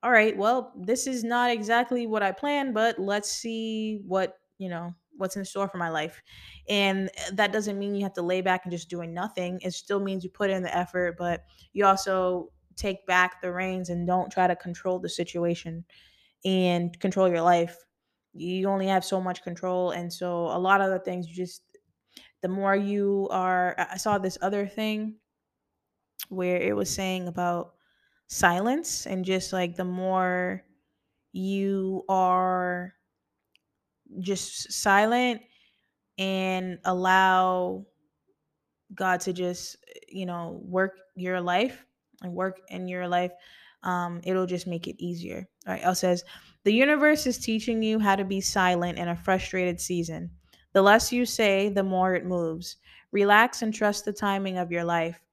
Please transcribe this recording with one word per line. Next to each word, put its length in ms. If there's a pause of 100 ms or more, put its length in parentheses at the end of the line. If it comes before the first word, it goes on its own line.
"All 80
right, 240
well, 400
this 320
is 160
not 260
exactly 580
what 160
I 100
planned, 400
but 260
let's 320
see 760
what, 320 (200)
you 100
know, 260 (240)
what's 180
in 100
store 220
for 100
my 120
life." 300 (480)
And 440 (220)
that 200
doesn't 240
mean 160
you 80
have 120
to 100
lay 180
back 240
and 60
just 180
doing 240
nothing. 480
It 140
still 240
means 240
you 80
put 180
in 140
the 120
effort, 440
but 240 (300)
you 120
also 680 (240)
take 300
back 340
the 140
reins 380
and 160
don't 240
try 160
to 80
control 420
the 120
situation 760 (580)
and 560
control 300
your 120
life. 360 (560)
You 340
only 200
have 180
so 160
much 220
control. 480
And 200
so 360
a 100
lot 240
of 80
the 80
things 300
you 80
just, 260 (800)
the 60
more 280
you 540
are, 480
I, 140
I 60
saw 200
this 240
other 240
thing 520 (1120)
where 280
it 180
was 140
saying 380
about 460 (540)
silence 760
and 180
just, 300
like, 220
the 100
more 800 (680)
you 800
are 840 (1200)
just 520
silent 720 (760)
and 680
allow 1000 (1080)
God 280
to 120
just, 440 (300)
you 180
know, 380
work 340 (180)
your 260
life 440 (360)
and 120
work 360
in 180
your 200
life, 240 (520)
um, 400
it'll 220
just 220
make 200
it 160
easier. 440 (200)
All 60
right, 100
Elle 120
says, 280 (400)
"The 100
universe 520
is 120
teaching 460
you 160
how 160
to 80
be 160
silent 580
in 100
a 80
frustrated 680
season. 500 (420)
The 80
less 300
you 140
say, 440
the 140
more 320
it 100
moves. 520 (340)
Relax 500
and 120
trust 320
the 80
timing 440
of 140
your 120
life. 360 (120)